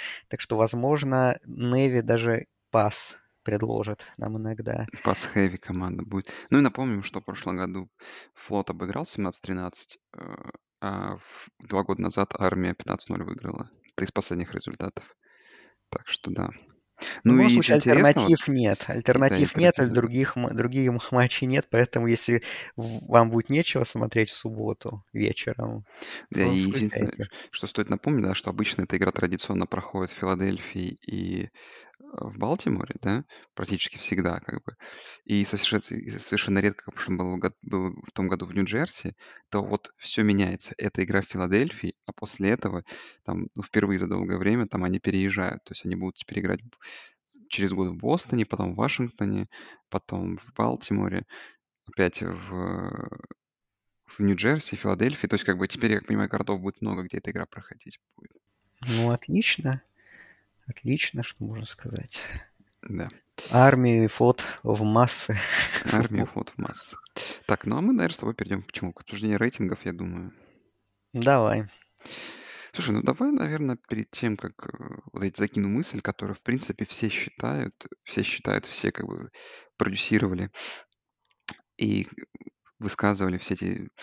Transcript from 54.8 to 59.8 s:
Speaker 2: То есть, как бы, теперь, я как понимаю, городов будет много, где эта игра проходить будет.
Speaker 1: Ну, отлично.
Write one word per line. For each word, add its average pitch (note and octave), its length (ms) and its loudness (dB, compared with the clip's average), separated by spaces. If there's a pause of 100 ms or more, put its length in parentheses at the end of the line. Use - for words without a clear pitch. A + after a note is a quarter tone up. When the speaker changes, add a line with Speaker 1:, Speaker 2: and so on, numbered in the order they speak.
Speaker 2:
То - 80 -2
есть, G2+ 100 0
как F2+ 140 2
бы, F#2+ 100 0
теперь, A#2 240 0
я G#2 60 4
как - 80 -10
понимаю, G#2 240 0
городов G#2 300 -2
будет F#2+ 200 -6
много, G2 220 -4
где - 160 -8
эта - 120 -8
игра F2+ 140 -6
проходить - 560 -18 (160)
будет. - 160 -20 (540)
Speaker 1:
Ну, A#2 240 2
отлично. C#3 720 0 (840)